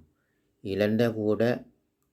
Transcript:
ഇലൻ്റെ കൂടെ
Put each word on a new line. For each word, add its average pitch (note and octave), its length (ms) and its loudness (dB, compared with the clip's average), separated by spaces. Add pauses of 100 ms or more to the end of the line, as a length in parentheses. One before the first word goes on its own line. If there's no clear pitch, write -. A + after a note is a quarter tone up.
(640)
ഇലൻ്റെ G#2+ 460 0
കൂടെ G#2+ 420 0 (600)